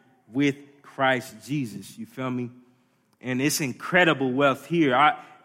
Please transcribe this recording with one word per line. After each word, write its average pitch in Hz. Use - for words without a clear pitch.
with 139
Christ 131
Jesus." 120
You 110
feel 131
me? 123
And 127
it's 147
incredible 143
wealth 131
here. 160
I, 143